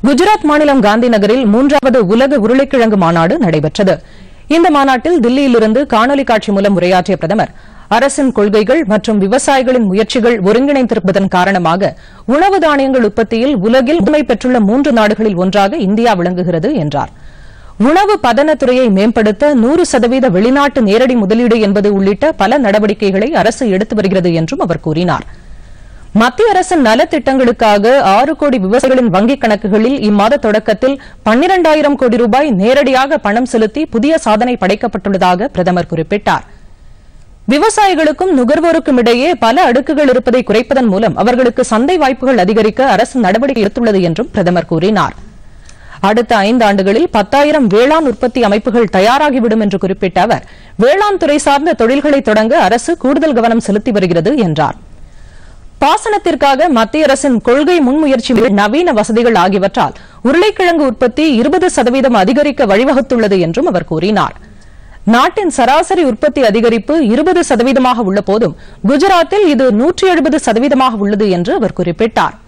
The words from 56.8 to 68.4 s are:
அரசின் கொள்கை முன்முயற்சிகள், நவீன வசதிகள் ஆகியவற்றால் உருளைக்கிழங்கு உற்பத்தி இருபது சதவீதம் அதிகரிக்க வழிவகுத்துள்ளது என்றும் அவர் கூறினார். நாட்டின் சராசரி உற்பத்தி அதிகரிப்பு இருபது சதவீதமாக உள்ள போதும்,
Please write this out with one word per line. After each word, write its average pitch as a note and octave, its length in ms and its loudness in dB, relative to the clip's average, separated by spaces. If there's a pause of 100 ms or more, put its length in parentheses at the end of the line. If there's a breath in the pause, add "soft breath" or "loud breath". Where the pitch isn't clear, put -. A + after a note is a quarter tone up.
அரசின் C4+ 300 0 (100)
கொள்கை D4 300 2 (100)
முன்முயற்சிகள், C4 600 0 (120)
நவீன C#4+ 380 0
வசதிகள் A3+ 440 0
ஆகியவற்றால் F#3+ 500 0 (340 loud breath)
உருளைக்கிழங்கு F4 640 2
உற்பத்தி B3+ 340 0 (160)
இருபது E4 260 0 (100)
சதவீதம் B3 460 0
அதிகரிக்க C4+ 480 0
வழிவகுத்துள்ளது A#3+ 760 0
என்றும் A#3+ 260 -2
அவர் F3 200 -4
கூறினார். E3+ 440 -2 (800 soft breath)
நாட்டின் E4 440 0
சராசரி D#4+ 520 0
உற்பத்தி C#4 400 -2
அதிகரிப்பு A#3 460 0 (180)
இருபது D#4+ 360 0
சதவீதமாக B3 600 0
உள்ள G3 100 -2 (100)
போதும், G#3 280 -2 (320 loud breath)